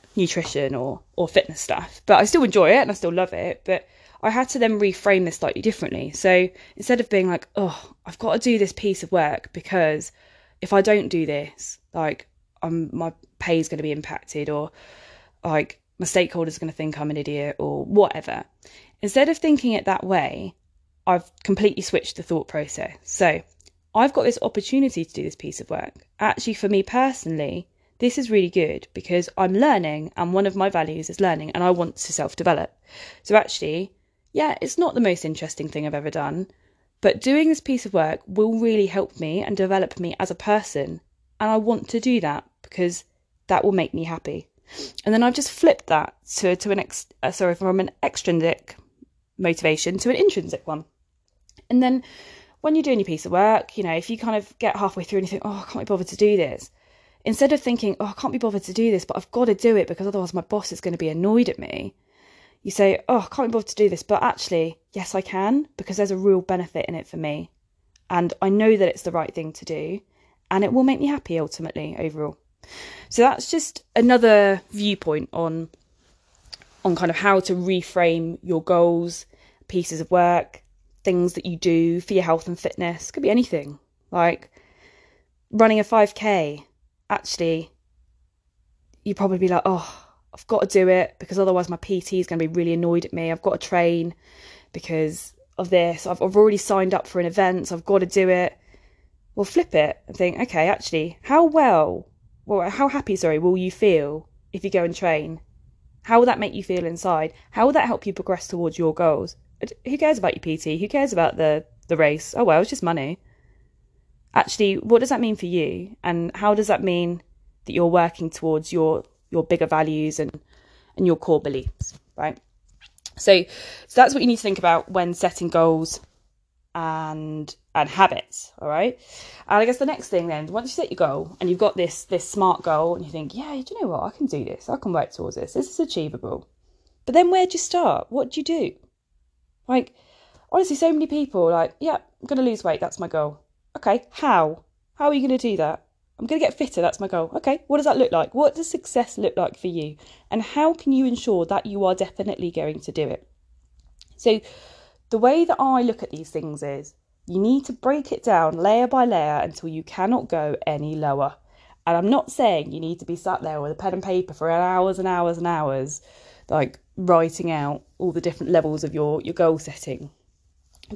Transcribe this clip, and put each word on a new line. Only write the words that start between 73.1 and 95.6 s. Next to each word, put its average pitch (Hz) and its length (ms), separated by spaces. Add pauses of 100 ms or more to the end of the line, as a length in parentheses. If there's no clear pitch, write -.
that's 254 280
just - 320 (140)
another 220 720
viewpoint 202 640
on, 165 360 (1160)
on 180 100
kind 175 160
of 160 60
how 196 240
to 185 140
reframe 175 920
your 165 180
goals, 170 640 (400)
pieces 170 340
of 160 120
work, 175 500 (420)
things 175 300
that - 120
you 175 100
do 170 440
for 196 140
your 185 100
health 165 240
and 175 100
fitness. - 540
Could 277 100
be 277 80
anything, 156 480 (320)
like 170 400 (1040)
running 220 260
a 208 60
five 208 320
K. 160 500 (420)
Actually, 165 600 (1300)
you'd 202 120
probably 190 220
be 185 80
like, 175 180
"Oh, - 400 (300)
I've - 140
got 220 140
to 214 40
do 190 220
it 185 320
because 180 180
otherwise 180 300
my 175 80
P 185 240
T 185 180
is 175 80
gonna 165 140
be 160 80
really 170 240
annoyed 170 320
at - 80
me. 165 180
I've 165 120
got - 180
to - 80
train 170 480 (560)
because 160 600 (240)
of 180 140